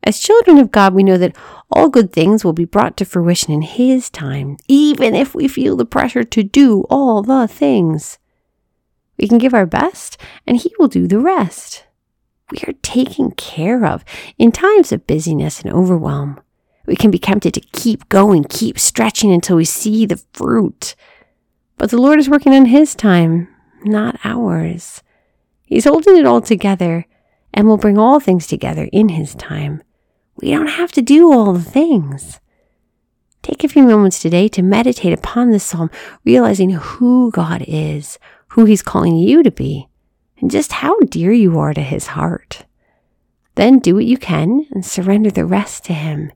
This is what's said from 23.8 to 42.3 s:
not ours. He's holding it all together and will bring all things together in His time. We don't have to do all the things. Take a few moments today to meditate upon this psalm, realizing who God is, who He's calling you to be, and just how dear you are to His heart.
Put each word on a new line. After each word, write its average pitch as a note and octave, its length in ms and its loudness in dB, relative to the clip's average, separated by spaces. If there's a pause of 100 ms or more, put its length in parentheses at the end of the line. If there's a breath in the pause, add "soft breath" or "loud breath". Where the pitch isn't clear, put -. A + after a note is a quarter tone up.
not G#3+ 400 -4
ours. F3 800 -6 (580)
He's - 220 -2
holding D#4+ 340 6
it D4+ 80 6
all A#3+ 160 4
together F3+ 640 -2 (480)
and G#3 140 2
will G#3+ 100 4
bring G#3 200 2
all B3+ 240 4
things F#3 260 0
together D3+ 460 -6
in G#3+ 160 4
His D#3+ 260 -6
time. D3+ 480 -10 (540)
We - 140 -6
don't D4+ 160 -2
have F4 260 -6
to D4 80 0
do D4+ 320 6
all G#3+ 180 2
the F3+ 100 -2
things. E3+ 800 -4 (1000)
Take - 240 -8
a - 20 -2
few C#4+ 160 4
moments G#3 380 4
today F3 280 0
to G3 120 -4
meditate G3+ 520 0
upon A#3+ 360 -2
this G#3+ 160 0
psalm, E3 260 -6 (320 loud breath)
realizing G#3 480 2
who A#3+ 600 0
God E3+ 360 -4
is, D3+ 500 -8 (320 soft breath)
who A3+ 160 4
He's G#3 160 4
calling E3 360 -2
you A#3+ 260 4
to A3 80 2
be, C#3 360 -10 (500)
and - 140 -4
just D4+ 220 -4
how G#4 280 -4
dear F3 300 0
you F#3+ 280 2
are D3+ 140 -2
to D3+ 80 -6
His C#3 260 -8
heart. - 580 -8 (880)